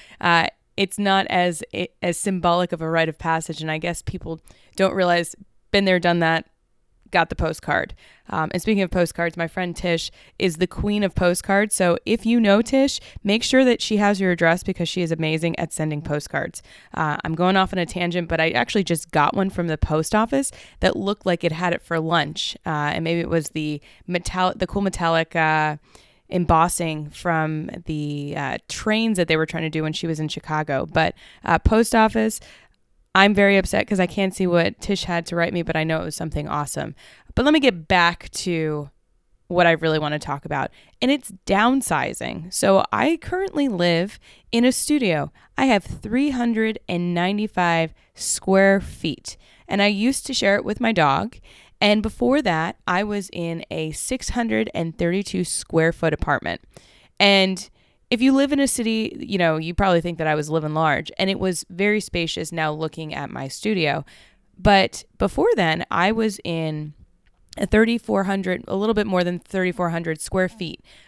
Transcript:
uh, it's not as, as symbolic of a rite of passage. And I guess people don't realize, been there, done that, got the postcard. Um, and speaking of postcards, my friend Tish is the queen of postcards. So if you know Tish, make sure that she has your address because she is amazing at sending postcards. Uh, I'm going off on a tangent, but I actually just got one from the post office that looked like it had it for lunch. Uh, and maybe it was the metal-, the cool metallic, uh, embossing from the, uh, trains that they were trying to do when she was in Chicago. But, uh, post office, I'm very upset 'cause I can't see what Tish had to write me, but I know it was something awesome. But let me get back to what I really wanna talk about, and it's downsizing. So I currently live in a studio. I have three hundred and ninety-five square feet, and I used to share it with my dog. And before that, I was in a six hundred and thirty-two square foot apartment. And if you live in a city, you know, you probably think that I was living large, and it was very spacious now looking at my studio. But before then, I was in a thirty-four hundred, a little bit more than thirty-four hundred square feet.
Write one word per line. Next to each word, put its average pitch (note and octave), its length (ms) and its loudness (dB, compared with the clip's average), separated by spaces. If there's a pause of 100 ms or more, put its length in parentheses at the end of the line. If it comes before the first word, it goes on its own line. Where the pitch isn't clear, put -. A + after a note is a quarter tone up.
(200)
uh, E3+ 280 4 (280)
it's G3 240 -4
not G3 280 2
as, F3+ 360 0 (380)
as F3 160 -2
symbolic F3+ 560 0
of D#3+ 80 -8
a D#3+ 80 -4
rite E3 180 2
of D#3 100 -6
passage. D#3+ 440 -4
And D#3 100 -6
I D#3 60 -4
guess E3 240 -6
people E3 400 -10 (340)
don't F#3+ 180 2
realize, F3 400 2 (380)
been G3+ 140 2
there, F#3 120 4
done F3 220 2
that, E3 300 0 (640)
got E3+ 180 2
the E3 60 -6
postcard. - 580 -4 (360)
Um, D#3 240 -4
and E3+ 80 -2
speaking G3+ 220 2
of F3 60 -2
postcards, E3+ 460 -2
my E3 140 -4
friend F3+ 260 -6
Tish E3+ 360 -2 (280)
is F3+ 160 0
the F3+ 120 0
queen G#3 360 -2
of F#3 100 0
postcards. G3 640 2
So F3+ 300 2
if A3 200 0
you A#3 140 4
know G#3 220 6
Tish, C4+ 400 2 (200)
make G#3+ 220 0
sure C4 220 6
that A#3+ 160 2
she G#3+ 160 0
has G3+ 240 4
your F#3 100 2
address E3+ 320 2
because F3+ 240 -4
she - 140 -4
is E3 100 0
amazing D#3+ 480 -2
at D#3+ 140 -4
sending D3+ 280 -2
postcards. D3 640 -6 (300)
Uh, D3+ 320 -2
I'm D#3+ 100 -2
going F3+ 220 2
off F#3+ 160 2
on F#3+ 60 -2
a E3+ 60 0
tangent, F3 440 -4
but E3 100 0
I D#3+ 120 2
actually G3 340 0
just - 260 -4
got D3 240 2
one G3 140 0
from F3 180 -4
the D#3 100 -2
post D#3 380 0
office C4+ 380 0 (260)
that - 160 2
looked G#3 300 -4
like F3 180 0
it E3 80 2
had E3+ 220 -2
it - 80 -4
for E3 180 -2
lunch. D#3+ 560 -2 (100)
Uh, D3+ 300 -2
and E3 80 -2
maybe E3+ 160 0
it E3 100 -2
was E3 200 0
the D3+ 320 -6 (260)
metal-, F#3 480 -2
the F#3 120 -4
cool G3+ 140 -4
metallic, E3 540 0
uh, D#3 400 2 (540)
embossing E3 800 0
from D#3 600 -2 (180)
the, D3 500 -6
uh, C#3 200 -6 (120)
trains A3 480 0
that F3 100 2
they D#3+ 80 2
were D#3+ 100 2
trying D#3+ 180 -6
to D#3+ 60 -2
do D#3 140 -2
when D#3 80 -2
she E3 160 -6
was D#3 140 -2
in D3+ 80 -2
Chicago. D3+ 560 -4
But, D#3+ 280 0 (300)
uh, E3 160 2
post A3+ 340 4
office, A3 460 2 (760)
I'm G3 200 6
very G3 240 6
upset - 280 0
'cause G3+ 140 -2
I F3+ 80 2
can't F#3+ 260 -2
see F#3 140 0
what F3 320 2
Tish - 240 -4
had E3+ 220 -4
to E3+ 100 -6
write E3+ 160 0
me, F3 120 -2
but D#3+ 120 -4
I D#3+ 80 0
know D#3+ 160 -2
it F3 60 -6
was D#3 100 -8
something D3+ 320 -6
awesome. - 480 -6 (400)
But A#3+ 80 2
let D4+ 100 4
me D#4+ 60 6
get G3 300 2
back F3 420 2
to D#3 580 -4 (600)
what F3 180 4
I E3+ 40 6
really D#3+ 280 0
wanna D3+ 180 -4
talk D3 280 -8
about, D3 260 -4 (300)
and B3 100 2
it's C#4 220 -2 (120)
downsizing. G3 1080 0
So G3 400 4
I D4 240 2
currently F4+ 500 -2
live F3 500 0 (360)
in A#3 100 4
a C4 80 6
studio. F#3 580 0 (280)
I C4 80 2
have A3+ 180 4
three C4 460 -2
hundred A3+ 580 0
and F3 260 -2
ninety-five F3 800 0 (220)
square G3 640 4
feet, - 560 -8 (320)
and G#3 140 -2
I G3+ 60 4
used G#3 400 0
to C#4 60 -8
share G3+ 220 2
it G#3 80 -2
with - 160 -6
my A3+ 140 0
dog. D#3+ 420 2 (460)
And G#3 200 4
before B3 400 0
that, E3+ 360 -2 (100)
I F#3 160 0
was G#3 300 -6
in E3 360 -6
a D#3+ 220 -4
six - 380 -6
hundred A3 440 -2
and E3 240 -4
thirty-two F3+ 460 -2
square E3 480 0
foot D#3+ 220 -2
apartment. - 480 -4 (580)
And G3 500 2 (400)
if A#3 120 0
you C4+ 120 6
live C#4 180 4
in C#4+ 80 2
a C#4 80 2
city, A3 540 -2
you - 160 -4
know, E3 180 4
you D#3+ 180 -4
probably F3+ 280 4
think E3+ 160 -6
that D#3+ 100 -2
I D#3 80 2
was D3 140 -4
living D3+ 240 0
large, D#3 440 0
and F#3+ 120 0
it F#3+ 100 -2
was F#3 300 -2
very G3+ 320 0
spacious E3+ 500 -6
now D#3+ 220 -2
looking D#3+ 400 -8
at C#3+ 160 -8
my C3+ 180 -10
studio. D#3 560 -2 (560)
But G3 460 4 (120)
before C4 380 0
then, E3 340 0
I F#3 220 2
was A3 320 -2
in D#3 500 -6 (640)
a - 80 -2
thirty-four A3 600 2
hundred, F#3+ 420 -2
a - 80 -4
little G#3+ 180 0
bit G#3 140 0
more F#3 160 2
than F3 160 -2
thirty-four F3+ 520 -4
hundred E3 280 -6
square F#3 300 -2
feet. - 340 -10 (240)